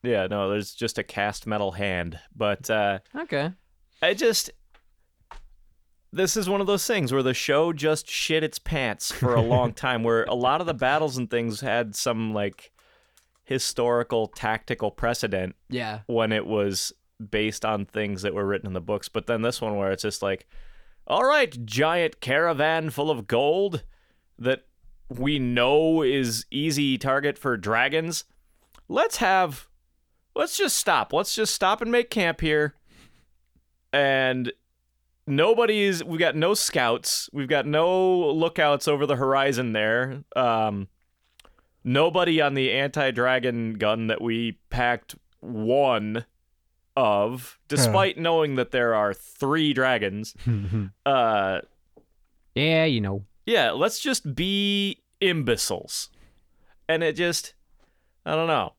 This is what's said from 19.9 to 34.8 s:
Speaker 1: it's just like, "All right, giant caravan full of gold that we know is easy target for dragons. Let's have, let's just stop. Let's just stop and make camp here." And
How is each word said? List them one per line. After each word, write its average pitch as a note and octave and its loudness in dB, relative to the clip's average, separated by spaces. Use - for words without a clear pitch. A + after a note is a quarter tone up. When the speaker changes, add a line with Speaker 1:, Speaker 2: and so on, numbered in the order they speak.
Speaker 1:
it's G2 -4
just G#2 -4
like, G2 -4
"All G3 0
right, D3+ 0
giant D#3 0
caravan D#3 0
full D3 -2
of A#2 -4
gold D#3 2
that B2+ -2
we C3+ -2
know C#3 4
is B2+ 0
easy C#3+ 0
target C#3 0
for B2+ -2
dragons. C3+ 0
Let's D#4 0
have, F#3 0
let's D#4 -2
just F#4+ 0
stop. C#3 0
Let's F3+ -2
just A3 -2
stop G3+ 0
and A#3 -4
make A#3+ 0
camp E3+ -2
here." D3+ 0
And C3+ 2